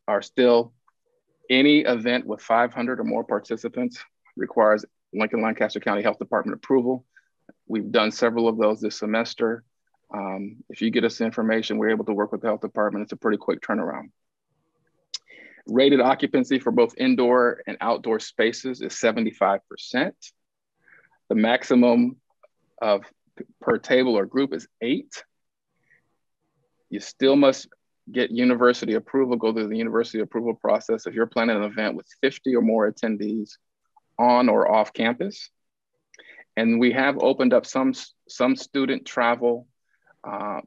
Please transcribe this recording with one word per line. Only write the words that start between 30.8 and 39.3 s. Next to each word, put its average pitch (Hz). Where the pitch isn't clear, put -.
if 92
you're 110
planning 117
an 101
event 104
with 98
fifty 131
or 120
more 110
attendees 107
on 123
or 107
off 107
campus. 123
And 117
we 120
have 135
opened 127
up 120
some 135
s-, -
some 127
student 131
travel, 120